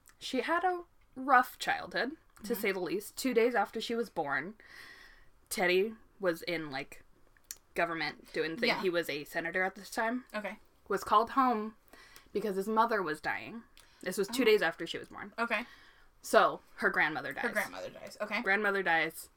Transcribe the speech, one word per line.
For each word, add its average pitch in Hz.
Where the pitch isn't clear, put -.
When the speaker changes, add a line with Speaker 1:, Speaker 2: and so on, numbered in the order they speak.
Speaker 1:
She -
had 330
a 359
rough 262
childhood, 180
to 214
Speaker 2:
Mm-hmm. 208
Speaker 1:
say 202
the 190
least. 175
Two 254
days 233
after 220
she 233
was 233
born, 147
Teddy 190
was 175
in, 160
like, 139
government 165
doing 160
things. 165
Speaker 2:
Yeah. 196
Speaker 1:
He 185
was 170
a 156
senator 170
at 190
this 196
time. 240
Speaker 2:
Okay. 208
Speaker 1:
Was 190
called 220
home 226
because 202
his 190
mother 220
was 156
dying. 143
This 185
was 190
two 240
Speaker 2:
Oh. 233
Speaker 1:
days 214
after 165
she 147
was -
born. -
Speaker 2:
Okay. 226
Speaker 1:
So, 175
her -
grandmother 151
dies. -
Speaker 2:
Her 233
grandmother 196
dies. -
Okay. 208
Speaker 1:
Grandmother 196
dies. 165